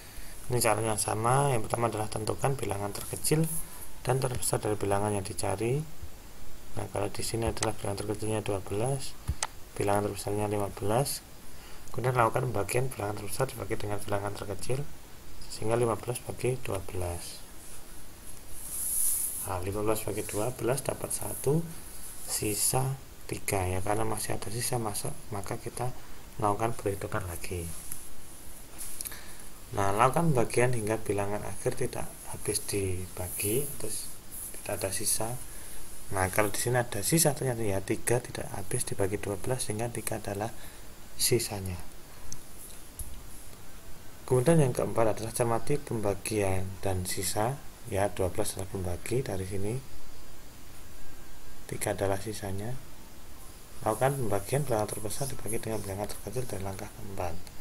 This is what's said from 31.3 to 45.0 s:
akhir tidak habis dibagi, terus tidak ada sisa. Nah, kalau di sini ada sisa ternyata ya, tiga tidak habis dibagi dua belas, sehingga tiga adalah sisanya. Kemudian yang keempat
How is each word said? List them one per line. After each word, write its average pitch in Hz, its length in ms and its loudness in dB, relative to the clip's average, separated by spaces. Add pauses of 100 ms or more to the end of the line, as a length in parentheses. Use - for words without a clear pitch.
akhir - 320 -2
tidak - 280 0 (240)
habis 95 360 -2
dibagi, 95 1000 -2 (120)
terus - 320 -2 (480)
tidak 101 240 -4
ada 95 80 0
sisa. 110 480 0 (720)
Nah, 95 200 4
kalau 104 200 4
di - 80 2
sini 123 240 4
ada 107 240 -2
sisa 160 280 6
ternyata 123 280 0
ya, 98 200 2
tiga 117 360 2
tidak - 320 -4
habis - 360 0
dibagi 98 320 2
dua 101 200 -2
belas, 127 280 0
sehingga 113 240 -2
tiga 113 280 -2
adalah 104 320 -2 (680)
sisanya. 98 600 2 (2500)
Kemudian 127 320 6
yang 131 160 6
keempat 107 440 4